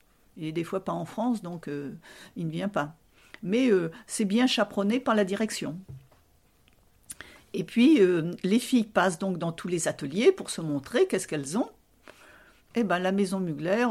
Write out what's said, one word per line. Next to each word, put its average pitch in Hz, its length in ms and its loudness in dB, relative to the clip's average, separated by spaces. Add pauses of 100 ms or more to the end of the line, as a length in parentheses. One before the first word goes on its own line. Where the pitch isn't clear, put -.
(380)
Il 160 80 -8
est 156 60 -6
des 165 120 -4
fois 190 180 -6
pas 180 100 -6
en 170 120 -6
France, 220 380 -2
donc, 175 260 -10
euh, 143 240 -8 (440)
il 170 100 -4
ne 156 60 -4
vient 185 180 -4
pas. 147 260 -4 (460)
Mais, 240 280 2
euh, 175 200 4 (160)
c'est - 180 -2
bien 220 220 4
chaperonné 208 520 0
par 262 160 0
la 208 100 4
direction. 185 540 -4 (1700)
Et 185 120 -4
puis, 247 360 6
euh, 175 300 4 (140)
les 202 160 4
filles 233 240 2
passent 180 340 2
donc 196 180 -2
dans 165 140 -4
tous - 160 -10
les 175 220 -2
ateliers 160 420 2
pour - 200 -2
se - 100 -8
montrer 160 480 0
qu'est-ce 196 180 -4
qu'elles 151 320 -4
ont. 277 100 -2 (1080)
Eh 233 80 2
ben, 180 160 0
la 185 100 0
maison 190 300 0
Mugler 180 500 0